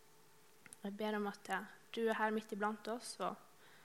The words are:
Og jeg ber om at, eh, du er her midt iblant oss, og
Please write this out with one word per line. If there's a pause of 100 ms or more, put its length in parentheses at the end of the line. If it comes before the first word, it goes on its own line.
(840)
Og
jeg
ber
om
at,
eh, (320)
du
er
her
midt
iblant
oss,
og (500)